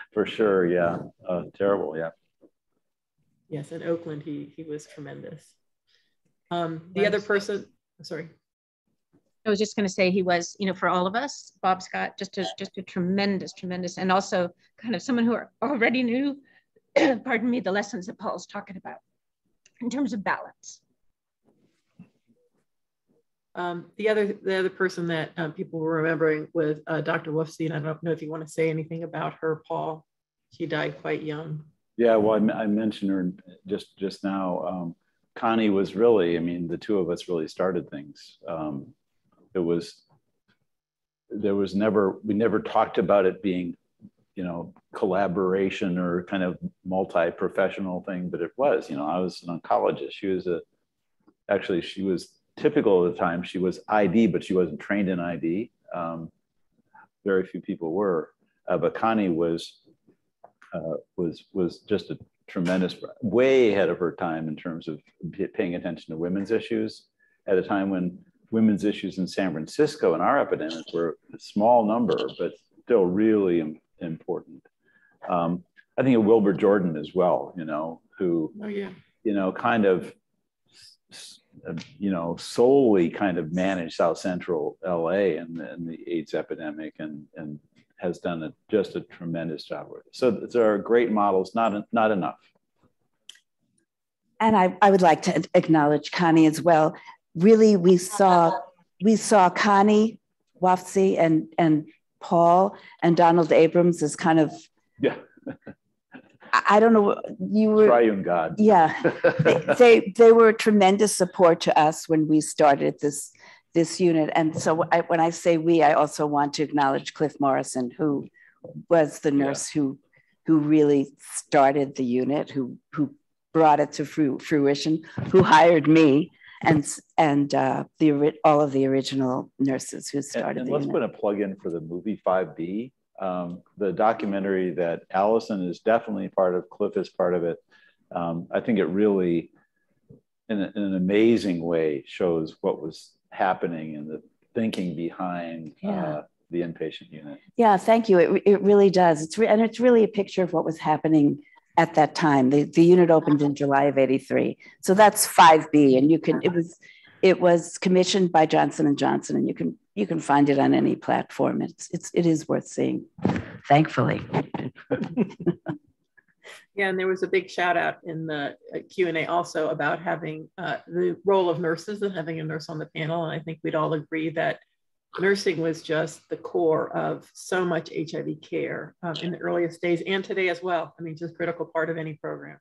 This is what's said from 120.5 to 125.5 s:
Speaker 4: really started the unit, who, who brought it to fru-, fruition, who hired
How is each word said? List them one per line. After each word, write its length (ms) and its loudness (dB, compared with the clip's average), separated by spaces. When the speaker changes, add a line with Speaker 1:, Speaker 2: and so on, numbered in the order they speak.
Speaker 4:
really 540 2
started 580 2
the 100 -4
unit, 460 -2
who, 260 -8
who 220 -4
brought 260 6
it 140 -2
to 120 -6
fru-, 360 -2
fruition, 640 0
who 140 8
hired 420 6